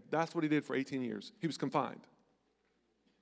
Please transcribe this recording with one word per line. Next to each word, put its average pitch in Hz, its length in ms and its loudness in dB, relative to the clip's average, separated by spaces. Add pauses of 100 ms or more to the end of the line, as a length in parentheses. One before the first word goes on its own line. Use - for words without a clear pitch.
That's 160 240 0
what 165 100 0
he 156 60 2
did 147 140 4
for 131 120 -2
eighteen 135 280 0
years. 107 360 -6
He - 60 -4
was 147 120 -2
confined. 135 500 -2 (1160)